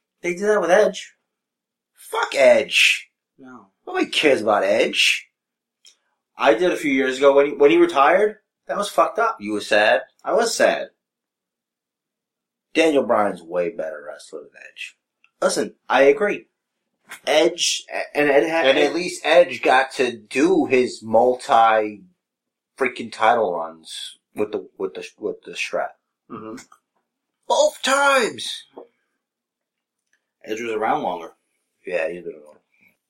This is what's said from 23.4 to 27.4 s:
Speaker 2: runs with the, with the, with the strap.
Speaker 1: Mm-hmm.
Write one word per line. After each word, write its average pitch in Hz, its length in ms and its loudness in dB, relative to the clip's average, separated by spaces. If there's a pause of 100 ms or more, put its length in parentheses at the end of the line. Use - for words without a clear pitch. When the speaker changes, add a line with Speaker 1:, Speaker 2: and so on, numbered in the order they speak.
Speaker 2:
runs 80 640 -12 (160)
with 107 160 -4
the, 101 260 -8
with 95 160 -6
the, 90 120 -14 (120)
with 92 260 -8
the 87 120 -18
strap. - 400 -6 (340)
Speaker 1:
Mm-hmm. 110 280 -16 (920)